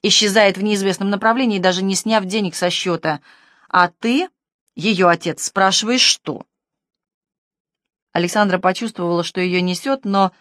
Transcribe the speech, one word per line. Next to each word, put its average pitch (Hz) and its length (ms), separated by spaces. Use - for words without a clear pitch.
исчезает 202 560
в 190 40
неизвестном 196 460
направлении, 220 500
даже 185 240
не 190 140
сняв 214 300
денег 190 280
со 180 140
счёта. 160 520
А 180 200
ты, 262 400
её 180 320
отец, 170 360
спрашиваешь, 214 580
что?" - 440
Александра 180 460
почувствовала, 180 680
что - 160
её 180 220
несёт, 220 420
но 196 360